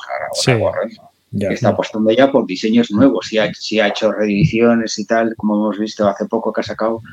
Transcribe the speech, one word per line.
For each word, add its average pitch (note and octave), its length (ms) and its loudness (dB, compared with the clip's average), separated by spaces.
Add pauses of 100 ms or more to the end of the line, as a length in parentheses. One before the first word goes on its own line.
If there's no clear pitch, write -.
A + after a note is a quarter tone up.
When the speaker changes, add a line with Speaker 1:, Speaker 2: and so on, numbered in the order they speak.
(120)
Speaker 1:
ahora D2 220 -8
Speaker 2:
Sí. - 180 2
Speaker 1:
Warren, F#2+ 380 0 (420)
Speaker 3:
Ya. G2+ 180 -4
Speaker 1:
que - 60 -2
está - 140 0
apostando G#2+ 420 0
ya C3 200 4
por A#2+ 140 2
diseños A2 460 0
nuevos, A2 360 2
sí A2 100 -4
ha, G2 160 0
sí - 260 -4
ha G#2 80 4
hecho G#2 240 0
reediciones A2 880 2
y G#2 60 -8
tal, A2+ 320 0
como G#2+ 180 0
hemos G#2 240 -2
visto G#2+ 280 -2
hace G2 180 0
poco A2 260 -2
que A2 100 -4
ha - 40 -6
sacado A2+ 360 -4 (120)